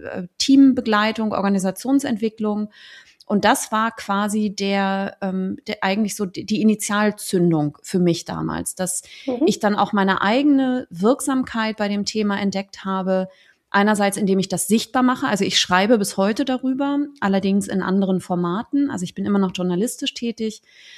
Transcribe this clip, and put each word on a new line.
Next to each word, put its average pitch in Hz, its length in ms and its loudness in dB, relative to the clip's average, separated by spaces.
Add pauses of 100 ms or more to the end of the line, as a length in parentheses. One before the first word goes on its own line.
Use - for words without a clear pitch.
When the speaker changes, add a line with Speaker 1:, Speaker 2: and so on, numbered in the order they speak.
(120)
Speaker 1:
äh, 180 160 -8 (120)
Teambegleitung, 226 920 4
Organisationsentwicklung. 214 1400 0 (560)
Und 208 200 0
das 247 260 2
war 220 240 0
quasi 208 600 -2
der, 196 680 -2
ähm, 190 360 -4 (100)
der 214 140 -6
eigentlich 196 340 0
so 208 100 -4
die, 185 200 -10
die 214 160 -2
Initialzündung 202 1200 0
für - 180 -2
mich 170 260 2
damals, 160 500 -6
dass - 280 -6 (220)
Speaker 2:
Mhm. 247 200 -2
Speaker 1:
ich 403 140 2
dann 208 160 2
auch 202 180 0
meine 196 280 2
eigene 262 680 2
Wirksamkeit 226 880 -2
bei 208 100 -2
dem 202 180 -2
Thema 202 340 -2
entdeckt 196 460 -4
habe. 190 440 -2 (400)
Einerseits, 202 480 2
indem 190 200 2
ich 190 120 0
das 175 180 -4
sichtbar 233 340 0
mache. 254 260 0
Also 196 180 0
ich - 140 0
schreibe 202 380 4
bis 202 180 -2
heute 208 300 0
darüber, 262 540 -2 (220)
allerdings 196 460 2
in 185 140 -2
anderen 190 380 2
Formaten. 190 720 -2
Also 190 120 -6
ich 180 120 -10
bin 196 100 -6
immer 202 140 2
noch 185 160 2
journalistisch 180 580 -2
tätig. 220 480 -6 (360)